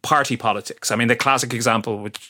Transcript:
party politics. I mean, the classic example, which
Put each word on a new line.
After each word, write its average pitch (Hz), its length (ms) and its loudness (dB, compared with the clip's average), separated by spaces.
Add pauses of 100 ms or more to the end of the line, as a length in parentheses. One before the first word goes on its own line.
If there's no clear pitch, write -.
party 139 340 2
politics. - 540 -4
I 107 60 0
mean, 117 120 2
the 117 80 4
classic 131 380 0
example, 113 480 0
which - 280 -12